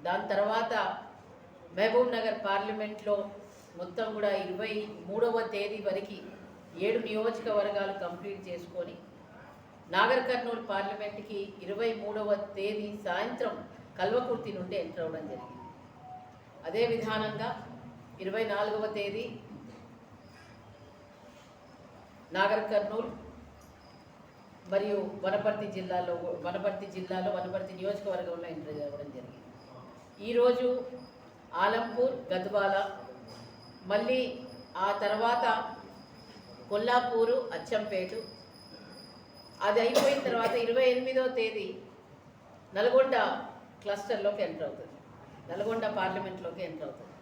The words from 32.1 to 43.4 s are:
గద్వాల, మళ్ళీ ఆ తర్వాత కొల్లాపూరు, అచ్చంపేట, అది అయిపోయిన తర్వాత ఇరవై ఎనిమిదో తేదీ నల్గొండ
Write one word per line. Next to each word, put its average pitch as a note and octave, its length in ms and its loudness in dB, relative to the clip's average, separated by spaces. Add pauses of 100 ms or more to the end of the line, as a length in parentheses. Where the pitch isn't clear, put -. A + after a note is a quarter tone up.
గద్వాల, G3 460 2 (1120)
మళ్ళీ A#3 280 4 (680)
ఆ - 20 2 (140)
తర్వాత G#3+ 420 4 (1300)
కొల్లాపూరు, A#3 680 4 (200)
అచ్చంపేట, G#3 560 -2 (1500)
అది G#3 180 6
అయిపోయిన C4 440 6
తర్వాత A3+ 260 2 (100)
ఇరవై A#3+ 280 4
ఎనిమిదో C4 320 2 (140)
తేదీ G#3+ 280 -2 (1120)
నల్గొండ B3 400 6 (680)